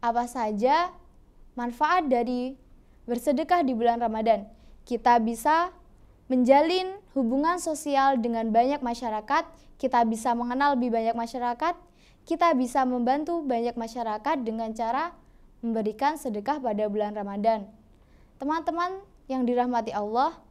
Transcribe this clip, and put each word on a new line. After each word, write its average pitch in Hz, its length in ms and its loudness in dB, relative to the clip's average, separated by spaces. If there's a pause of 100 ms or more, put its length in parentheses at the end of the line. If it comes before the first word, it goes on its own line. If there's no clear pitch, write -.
apa 240 240 0
saja 247 640 0 (640)
manfaat 285 560 0
dari 247 480 -2 (480)
bersedekah 294 560 0
di 269 80 0
bulan 233 320 2
Ramadan? 220 480 0 (320)
Kita 240 400 2
bisa 311 480 0 (560)
menjalin 320 720 4 (160)
hubungan 269 400 0
sosial 277 640 0
dengan 226 320 -2
banyak 254 320 2
masyarakat, 240 640 -2 (320)
kita 247 240 2
bisa 233 320 0
mengenal 254 400 0
lebih 247 160 0
banyak 226 240 0
masyarakat, 240 640 -4 (480)
kita 330 240 2
bisa 254 320 2
membantu 254 560 0
banyak 240 400 -2
masyarakat 226 640 -4
dengan 220 320 -6
cara 262 400 -4 (420)
memberikan 226 640 -2
sedekah 247 400 -4
pada 214 240 -2
bulan 208 320 -2
Ramadan. 208 480 -2 (720)
Teman-teman 330 640 -4 (240)
yang 262 160 -4
dirahmati 240 480 0
Allah 226 480 -2 (140)